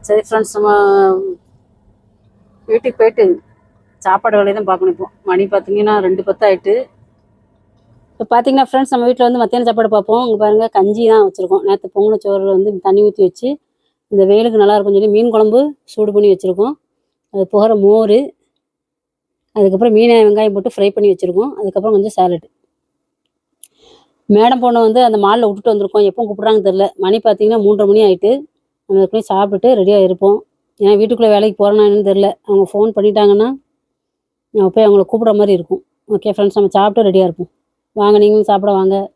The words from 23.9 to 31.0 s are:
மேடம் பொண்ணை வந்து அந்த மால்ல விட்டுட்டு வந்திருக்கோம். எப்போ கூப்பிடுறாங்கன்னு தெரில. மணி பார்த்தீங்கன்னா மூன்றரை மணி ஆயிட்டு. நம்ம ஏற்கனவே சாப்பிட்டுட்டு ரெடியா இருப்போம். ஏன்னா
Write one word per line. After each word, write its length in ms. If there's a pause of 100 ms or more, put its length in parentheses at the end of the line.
மேடம் 360
பொண்ணை 220
வந்து 220
அந்த 180
மால்ல 220
விட்டுட்டு 240
வந்திருக்கோம். 380
எப்போ 180
கூப்பிடுறாங்கன்னு 400
தெரில. 180 (180)
மணி 220
பார்த்தீங்கன்னா 400
மூன்றரை 240
மணி 180
ஆயிட்டு. 240 (540)
நம்ம 180
ஏற்கனவே 280
சாப்பிட்டுட்டு 380 (100)
ரெடியா 260
இருப்போம். 320 (420)
ஏன்னா 200